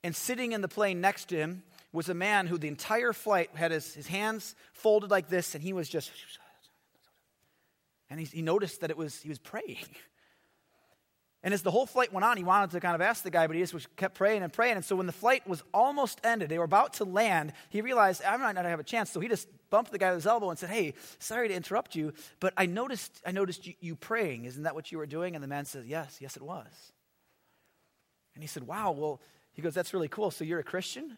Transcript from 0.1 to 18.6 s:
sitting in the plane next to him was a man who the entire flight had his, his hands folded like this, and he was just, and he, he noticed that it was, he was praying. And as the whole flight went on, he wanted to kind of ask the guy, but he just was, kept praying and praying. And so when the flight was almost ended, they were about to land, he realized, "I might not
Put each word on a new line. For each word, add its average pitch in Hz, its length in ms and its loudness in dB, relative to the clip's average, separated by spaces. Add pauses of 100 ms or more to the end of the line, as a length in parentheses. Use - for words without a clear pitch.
sitting 240 360 -2
in 208 100 -2
the 180 60 -2
plane 190 340 0
next 196 240 0
to 175 100 -2
him 170 260 -2 (300)
was 165 160 -2
a 180 60 -2
man 196 320 2
who 170 100 0
the 151 120 -4
entire 220 440 0
flight 196 420 2
had 165 160 0
his, 156 220 -4
his 147 140 -14
hands 208 480 -4 (180)
folded 208 380 4
like 185 180 4
this, 175 260 0
and 151 80 -8
he 190 120 -4
was 170 160 -4
just, 156 200 -4 (2000)
and 151 100 -10
he, 160 60 -6
he 165 160 -8
noticed 170 400 0
that 165 80 -4
it 160 80 -4
was, 156 240 -8
he 151 80 -14
was 147 100 -8
praying. - 460 -12 (1600)
And 185 100 0
as 196 80 0
the 175 100 2
whole 240 140 4
flight 247 300 2
went 185 100 2
on, 233 140 6
he 175 60 -6
wanted 190 260 6
to 175 100 -4
kind 175 140 2
of 165 80 2
ask 220 200 2
the 185 80 -6
guy, 165 160 6
but 160 100 -2
he 175 40 2
just 180 140 0
was, 127 120 -8 (100)
kept 190 180 -2
praying 202 280 4
and 165 80 -4
praying. 233 260 4
And 165 100 -4
so 196 100 2
when 185 80 2
the 170 80 -2
flight 247 340 4
was 180 160 -4 (120)
almost 269 500 4
ended, 220 240 2
they 165 100 0
were 170 60 2
about 196 300 6
to - 100 -2
land, 185 480 2 (160)
he 208 140 -2
realized, 220 420 4
"I 208 140 2
might 233 160 0
not 180 100 -2